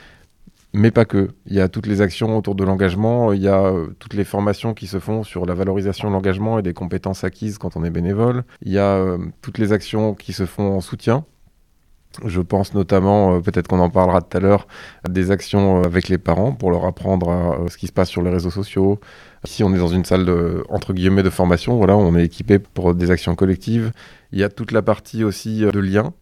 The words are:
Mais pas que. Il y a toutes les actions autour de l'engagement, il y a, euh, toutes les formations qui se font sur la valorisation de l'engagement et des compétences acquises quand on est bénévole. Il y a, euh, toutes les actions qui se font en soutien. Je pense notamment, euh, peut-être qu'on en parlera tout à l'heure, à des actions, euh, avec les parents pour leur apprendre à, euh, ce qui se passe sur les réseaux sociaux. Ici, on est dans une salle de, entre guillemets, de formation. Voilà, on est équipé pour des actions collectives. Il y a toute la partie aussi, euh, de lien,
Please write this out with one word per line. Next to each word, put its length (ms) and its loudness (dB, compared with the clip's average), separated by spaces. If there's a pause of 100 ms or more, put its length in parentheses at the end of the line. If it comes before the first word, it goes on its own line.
(720)
Mais 200 4
pas 120 4
que. 280 0 (160)
Il 80 -8
y 40 4
a 80 4
toutes 200 -6
les 120 0
actions 380 0
autour 180 -4
de 80 0
l'engagement, 720 2
il 80 0
y 80 2
a, 160 4
euh, 220 0 (120)
toutes 140 -16
les 100 -2
formations 500 -2
qui 140 -12
se 120 -6
font 240 -4
sur 220 -6
la 80 -2
valorisation 540 -2
de 60 0
l'engagement 460 0
et 20 -2
des 120 -4
compétences 520 -6
acquises 320 -6
quand 180 -10
on 80 -4
est 60 -2
bénévole. 560 0 (160)
Il 100 -8
y 60 2
a, 180 2
euh, 220 0 (240)
toutes 160 -12
les 160 0
actions 400 -2
qui 180 -12
se 140 -4
font 320 -2
en 20 0
soutien. 460 -2 (1000)
Je 160 -2
pense 320 -2
notamment, 640 4
euh, 40 2
peut-être 280 -2
qu'on 120 2
en 120 2
parlera 300 2
tout 140 -14
à 40 0
l'heure, 280 2 (360)
à 60 -4
des 200 0
actions, 500 2
euh, 40 4
avec 240 0
les 100 0
parents 360 0
pour 180 -2
leur 140 0
apprendre 440 -2
à, 320 0
euh, 60 -4
ce 100 -10
qui 80 -10
se 60 -8
passe 180 0
sur 140 -2
les 80 0
réseaux 180 -2
sociaux. 500 0 (460)
Ici, 180 -4
on 100 2
est 40 2
dans 100 2
une 160 0
salle 220 2
de, 440 0
entre 240 -4
guillemets, 280 2
de 80 4
formation. 480 2
Voilà, 180 6
on 200 4
est 100 4
équipé 320 2
pour 380 0
des 160 0
actions 240 0
collectives. 560 -2 (400)
Il 80 -4
y 40 2
a 60 0
toute 220 -10
la 100 2
partie 420 -4
aussi, 400 -2
euh, 60 4
de 100 0
lien, 420 0